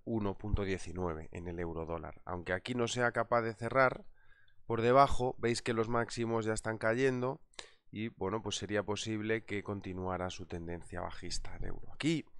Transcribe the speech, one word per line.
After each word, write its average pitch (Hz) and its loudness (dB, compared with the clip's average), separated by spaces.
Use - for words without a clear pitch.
uno 104 -2
punto 101 0
diecinueve 87 -2
en 87 -8
el 87 -6
euro 82 -4
dólar. 78 -6
Aunque 87 -4
aquí 107 -4
no 117 2
sea 120 2
capaz 117 2
de 113 -4
cerrar 127 2
por 113 2
debajo, 127 6
veis 117 2
que 120 2
los 113 2
máximos 117 0
ya 110 2
están 110 -2
cayendo 127 2
y, 110 -4
bueno, 101 -2
pues 101 -2
sería 104 0
posible 110 -2
que 101 -4
continuara 92 -2
su 92 -8
tendencia 87 -6
bajista - -4
el 87 -2
euro - -2
aquí. 156 0